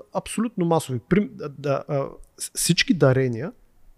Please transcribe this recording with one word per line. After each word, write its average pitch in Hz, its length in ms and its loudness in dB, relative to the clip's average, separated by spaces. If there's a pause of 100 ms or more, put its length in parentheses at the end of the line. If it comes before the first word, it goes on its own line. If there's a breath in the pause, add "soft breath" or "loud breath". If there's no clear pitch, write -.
(140)
абсолютно 208 520 -4
масови. 160 340 0
Прим-, 208 280 2
да, 190 200 -12
да, 139 400 -4
а, 139 160 -2 (340)
с-, - 160 -10
всички - 400 2
дарения, 131 580 2 (460)